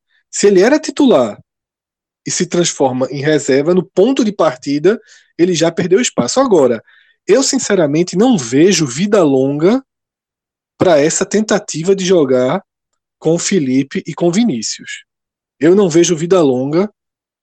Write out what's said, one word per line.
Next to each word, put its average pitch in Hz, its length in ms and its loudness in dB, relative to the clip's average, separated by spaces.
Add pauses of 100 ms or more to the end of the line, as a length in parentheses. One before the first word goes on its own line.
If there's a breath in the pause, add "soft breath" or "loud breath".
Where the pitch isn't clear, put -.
(320)
Se - 160 0
ele 190 140 4
era 269 180 2
titular 220 600 0 (840)
e 147 60 -8
se 180 160 -4
transforma 131 640 -2
em 139 100 -8
reserva, 143 520 0
no 185 120 0
ponto 254 400 0
de 208 60 -2
partida, 160 680 -2 (380 soft breath)
ele 180 160 2
já 165 180 0
perdeu 180 300 0
espaço. - 380 -4
Agora, 147 440 2 (440 soft breath)
eu 240 160 4
sinceramente 170 760 -2
não 233 200 2
vejo 156 500 0
vida 185 360 0
longa 147 580 0 (960)
pra 170 220 2
essa 160 260 -2
tentativa 196 720 -2
de 185 80 -4
jogar 147 580 0 (560)
com 160 160 -2
o 170 60 -2
Felipe 139 640 -2
e 165 80 -10
com 175 140 -2
o 175 40 0
Vinícius. 170 720 -6 (520)
Eu 165 160 2
não 202 160 2
vejo 170 260 2
vida 170 260 0
longa 143 500 0 (520)